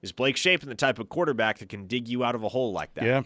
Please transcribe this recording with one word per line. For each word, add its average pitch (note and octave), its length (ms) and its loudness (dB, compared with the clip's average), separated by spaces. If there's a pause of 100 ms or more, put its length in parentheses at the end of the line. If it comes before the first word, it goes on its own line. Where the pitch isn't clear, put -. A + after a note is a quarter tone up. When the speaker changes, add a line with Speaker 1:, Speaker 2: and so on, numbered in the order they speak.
Speaker 1:
is F#2+ 120 -12
Blake C3+ 260 0
Shapen F3+ 280 4
the B2+ 80 -8
type B2 240 2
of A2 120 -8
quarterback A#2 480 0
that G2 100 -16
can G2+ 180 -12
dig A#2 220 -4
you B2 160 -2
out A#2+ 100 0
of A2+ 80 -6
a G#2 60 -2
hole B2 240 0
like D#2 220 -6
that? - 100 -2
Speaker 2:
Yeah, B2+ 220 2